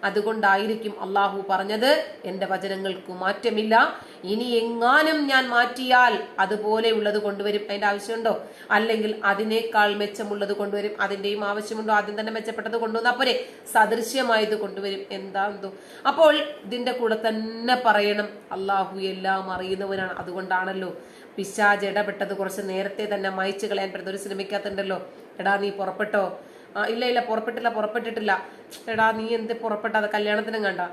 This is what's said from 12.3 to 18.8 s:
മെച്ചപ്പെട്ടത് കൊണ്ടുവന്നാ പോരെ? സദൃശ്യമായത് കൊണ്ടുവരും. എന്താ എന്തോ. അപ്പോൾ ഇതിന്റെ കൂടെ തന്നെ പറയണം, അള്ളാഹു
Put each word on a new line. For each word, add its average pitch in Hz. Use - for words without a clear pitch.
മെച്ചപ്പെട്ടത് 220
കൊണ്ടുവന്നാ 226
പോരെ? 247
സദൃശ്യമായത് 220
കൊണ്ടുവരും. 196
എന്താ 196
എന്തോ. 196
അപ്പോൾ 294
ഇതിന്റെ 247
കൂടെ 226
തന്നെ 226
പറയണം, 208
അള്ളാഹു 190